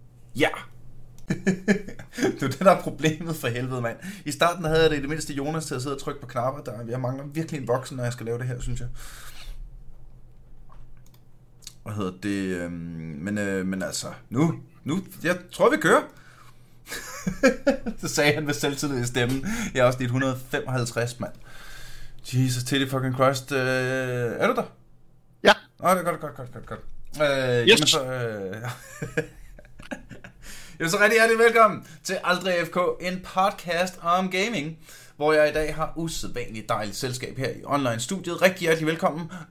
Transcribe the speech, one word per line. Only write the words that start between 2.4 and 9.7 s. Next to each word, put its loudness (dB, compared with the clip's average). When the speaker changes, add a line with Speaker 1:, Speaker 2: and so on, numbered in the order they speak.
Speaker 1:
er 2
det, -4
der 8
er 8
problemet, -2
for -4
helvede, -2
mand. -4
I -4
starten 2
havde 6
jeg 8
det 0
i -2
det -4
mindste -4
Jonas -2
til -4
at -2
sidde -2
og -6
trykke -8
på -12
knapper. -2
Der, -10
jeg -2
mangler -2
virkelig -4
en -4
voksen, 0
når -4
jeg 0
skal -8
lave -2
det -4
her, -4
synes -2
jeg. -2